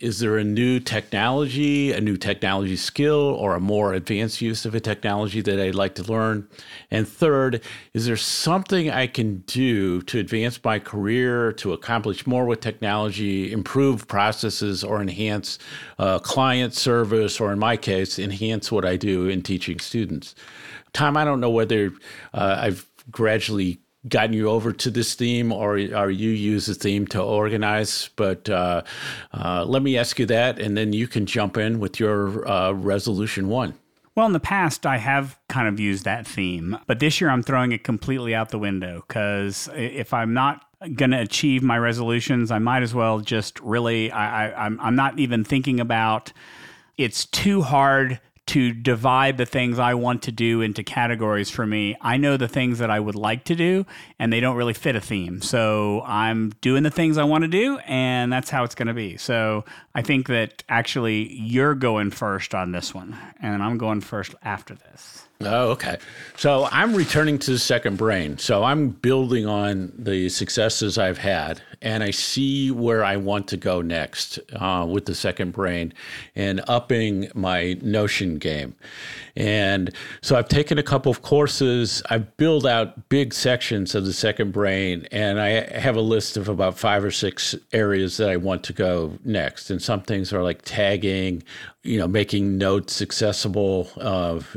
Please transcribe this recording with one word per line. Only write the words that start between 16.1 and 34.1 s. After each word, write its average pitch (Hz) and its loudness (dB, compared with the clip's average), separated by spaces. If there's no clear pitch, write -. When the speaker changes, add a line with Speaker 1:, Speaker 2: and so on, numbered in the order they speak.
Speaker 1:
client 127 0
service, 110 2
or 104 0
in 101 0
my 113 2
case, 95 -2
enhance 101 -4
what 98 2
I 90 2
do 92 0
in 95 -2
teaching 90 -4
students? - -6
Tom, 147 2
I 151 4
don't 143 2
know 120 2
whether, 110 2
uh, 98 2
I've 98 -2
gradually 107 0
gotten 113 2
you 107 2
over 110 0
to - -2
this 113 -2
theme, 120 0
or, 104 0
or 101 0
you 104 0
use 104 0
the 104 -2
theme 101 0
to 98 -2
organize, 107 0
but, 95 -2
uh, 87 0
uh, 87 -2
let 131 2
me 135 2
ask 120 -2
you 123 2
that, 117 2
and 104 -2
then 110 0
you 110 0
can 107 -2
jump 104 -2
in 113 0
with 101 -4
your, 104 0
uh, 95 2
resolution 98 -2
one. 113 -2